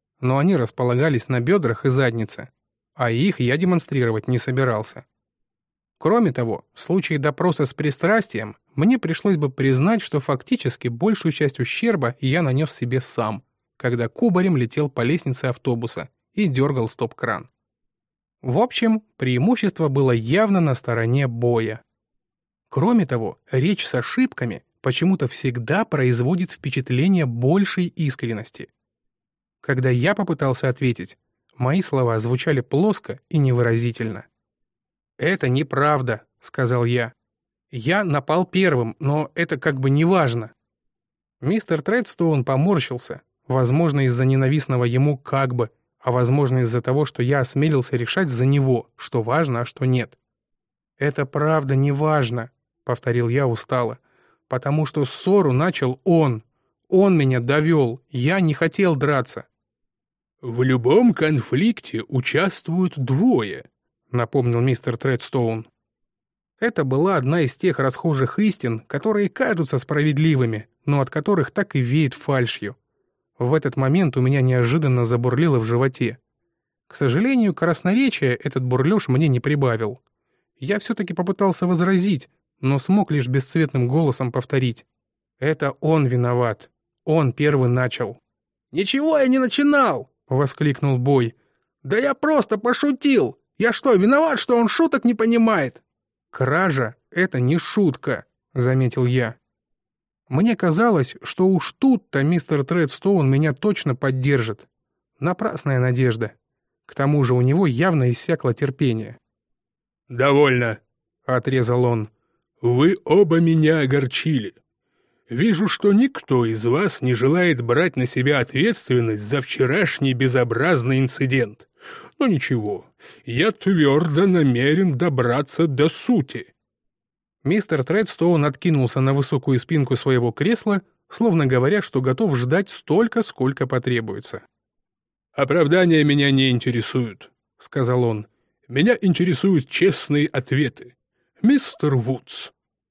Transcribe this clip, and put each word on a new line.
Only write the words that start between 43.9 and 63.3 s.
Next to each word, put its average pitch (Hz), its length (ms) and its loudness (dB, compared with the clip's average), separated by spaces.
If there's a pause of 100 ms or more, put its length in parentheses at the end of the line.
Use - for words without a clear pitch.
из-за 123 180 0
ненавистного 135 600 0
ему 131 300 0
«как 135 380 -4
бы», 120 160 -2 (300)
а 127 120 -2
возможно, 127 520 0
из-за 117 180 -2
того, 139 240 0
что - 160 -8
я 139 180 0
осмелился 135 580 0
решать 139 320 -2
за 127 180 0
него, 135 480 0
что - 260 -6
важно, 123 400 -2
а 123 40 -6
что - 200 -6
нет. 127 320 -2 (800)
«Это 143 300 -2
правда 147 480 0
не 139 160 2
важно», 139 580 -2 (340)
повторил 120 460 -2
я 135 180 0
устало, 120 520 -4 (480)
«потому 143 380 -2
что 143 200 -2
ссору 180 460 0
начал 131 520 -2
он. 151 400 2 (440)
Он 190 300 4
меня 131 220 2
довел, 139 720 0
я 143 300 -2
не 160 140 2
хотел 165 420 0
драться». 139 520 -2 (960)
«В 123 220 -4
любом 131 500 4
конфликте 156 920 -2
участвуют 170 920 -2
двое», 131 680 0 (460)